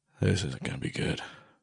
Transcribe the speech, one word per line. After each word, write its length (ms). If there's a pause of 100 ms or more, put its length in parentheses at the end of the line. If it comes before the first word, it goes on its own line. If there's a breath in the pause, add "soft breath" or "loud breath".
(200)
"This 240
isn't 200
gonna 140
be 120
good," 320 (420 loud breath)